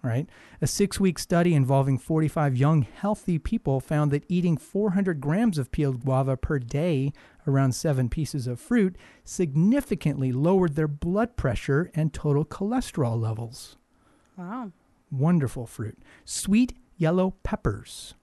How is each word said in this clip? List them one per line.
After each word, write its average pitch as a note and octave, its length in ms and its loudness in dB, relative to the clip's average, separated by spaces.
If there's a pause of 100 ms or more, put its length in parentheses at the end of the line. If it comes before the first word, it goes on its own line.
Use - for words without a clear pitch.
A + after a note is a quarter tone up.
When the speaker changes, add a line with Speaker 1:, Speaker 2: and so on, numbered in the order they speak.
Speaker 1:
Right? B2+ 280 -2 (320)
A C#3+ 60 0
six-week F#3+ 500 0
study E3+ 380 2
involving C3+ 420 2
forty-five D#3 580 0
young, C#3+ 280 4
healthy G3 560 -2
people C#3 400 -2
found D3 320 0
that D3 180 -2
eating F3 260 2
four G3+ 360 -2
hundred F#3 280 0
grams E3 380 0
of C3 140 -4
peeled C3+ 340 -2
guava C3 320 0
per D3 220 -2
day, C#3 520 0 (360)
around C3+ 260 4
seven C3 340 0
pieces C3+ 380 -4
of B2 140 -6
fruit, G3+ 360 2 (280)
significantly D#3 1080 0
lowered D#3+ 440 2
their D#3 120 0
blood F3+ 480 -2
pressure C#3 600 0
and D#3 180 0
total D3 320 0
cholesterol F#3 760 -2
levels. A2+ 580 -8 (600)
Speaker 2:
Wow. G3 360 -10 (360)
Speaker 1:
Wonderful C#3 560 0
fruit. - 320 -10 (260)
Sweet A3+ 500 0 (240)
yellow F3+ 340 2 (100)
peppers. - 800 -8